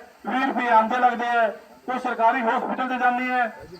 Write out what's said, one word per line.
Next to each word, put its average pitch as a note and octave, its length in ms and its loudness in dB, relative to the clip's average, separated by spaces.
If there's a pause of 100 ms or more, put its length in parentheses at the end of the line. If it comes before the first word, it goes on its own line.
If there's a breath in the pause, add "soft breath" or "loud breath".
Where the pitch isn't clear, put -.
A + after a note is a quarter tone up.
(260)
ਵੀਹ B3+ 200 -2
ਰੁਪਏ B3 220 -2
ਆਉਣ A3 200 6
ਦੇ B3 100 0
ਲੱਗਦੇ A#3+ 400 2
ਆ। A3+ 120 2 (380)
ਕੋਈ B3+ 100 -2
ਸਰਕਾਰੀ A#3 420 2
ਹਸਪੀਟਲ B3+ 480 -2
ਤੇ B3+ 100 -2
ਜਾਂਦੇ B3 360 0
ਆ, B3 100 2 (360)